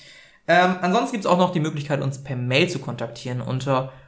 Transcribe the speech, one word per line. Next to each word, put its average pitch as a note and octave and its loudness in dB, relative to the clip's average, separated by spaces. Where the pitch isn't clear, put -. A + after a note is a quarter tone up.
Ähm, F3+ 6
ansonsten A3+ 2
gibt's G#3 -4
auch F3+ 4
noch F3+ 4
die E3 0
Möglichkeit, D3 -2
uns C3+ -6
per C3 -8
Mail B2+ 2
zu - -4
kontaktieren A#2+ -8
unter C3 -2